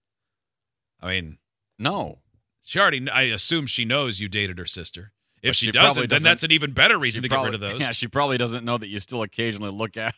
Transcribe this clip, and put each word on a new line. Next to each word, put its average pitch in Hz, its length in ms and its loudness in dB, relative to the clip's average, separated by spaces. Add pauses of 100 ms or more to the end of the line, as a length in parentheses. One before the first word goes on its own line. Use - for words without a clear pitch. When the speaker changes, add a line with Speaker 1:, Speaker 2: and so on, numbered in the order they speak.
(1000)
Speaker 1:
I 87 80 -8
mean, 85 280 -4 (400)
Speaker 2:
No. 120 420 -4 (440)
Speaker 1:
she - 160 -4
already 170 220 4
kn-, 135 140 -6
I 131 80 4
assume 131 440 0
she 117 180 -2
knows 123 340 -2
you 104 100 -6
dated 98 280 -4
her 90 80 -10
sister. 87 460 -12 (320)
If 123 60 4
Speaker 2:
But - 80 2
Speaker 1:
she 120 100 2
Speaker 2:
she 110 60 0
probably 175 140 8
Speaker 1:
doesn't, 139 220 2
then 147 140 2
that's 165 180 6
Speaker 2:
doesn't, 160 100 0
Speaker 1:
an 160 40 8
even 147 160 -2
better 185 260 6
reason 123 240 -2
Speaker 2:
she 127 80 -4
Speaker 1:
to 127 60 2
Speaker 2:
probably, 127 160 0
Speaker 1:
get 107 80 -6
rid 101 60 -8
of 98 80 -4
those. 131 80 -6
Speaker 2:
yeah, 127 100 -2
she 117 160 -6
probably 139 320 0
doesn't 120 260 -2
know 120 140 0
that 107 80 -10
you 101 120 -8
still 120 220 -6
occasionally 104 500 -4
look 104 260 -6
at 113 200 -4